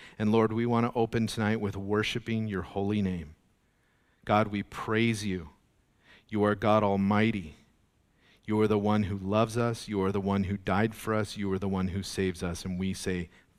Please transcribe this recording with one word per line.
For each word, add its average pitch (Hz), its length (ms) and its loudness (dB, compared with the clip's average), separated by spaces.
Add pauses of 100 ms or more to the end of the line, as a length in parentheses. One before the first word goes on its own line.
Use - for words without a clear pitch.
(160)
And 107 140 0
Lord, 110 220 4
we 117 140 0
want 117 200 2
to - 100 -6
open 113 300 0
tonight 110 340 0
with 101 160 -4
worshiping 107 720 -2
your 98 160 -4
holy 101 400 -2
name. 87 320 -4 (920)
God, 107 220 4
we 101 140 -4
praise 110 600 0
you. 92 240 -6 (800)
You 104 160 2
are 104 100 4
God 107 300 4
Almighty. 101 720 2 (880)
You 107 160 0
are 107 80 4
the 107 100 4
one 104 260 4
who 95 120 -4
loves 107 400 0
us. 117 320 -2
You 104 140 -2
are 95 100 2
the 101 80 -2
one 98 240 0
who 98 140 -2
died 104 360 0
for - 200 -4
us. 107 240 -4
You 98 140 -4
are 95 60 0
the 95 80 -4
one 95 220 -2
who 95 140 -4
saves 92 400 -4
us. 87 220 -6
And 92 140 -6
we 95 140 -2
say, 90 380 -6 (280)